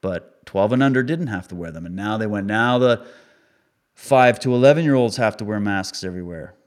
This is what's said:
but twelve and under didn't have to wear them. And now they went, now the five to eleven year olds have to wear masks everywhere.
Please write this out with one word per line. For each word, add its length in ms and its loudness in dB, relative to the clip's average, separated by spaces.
but 440 -8
twelve 260 0
and 100 2
under 220 2
didn't 240 -4
have 220 -8
to 60 -14
wear 160 -10
them. 140 -12
And 100 -12
now 220 -4
they 80 -2
went, 220 -4
now 320 2
the 260 2
five 460 4
to 160 0
eleven 280 6
year 120 2
olds 220 0
have 200 0
to 80 -8
wear 140 -4
masks 440 -4
everywhere. 520 -12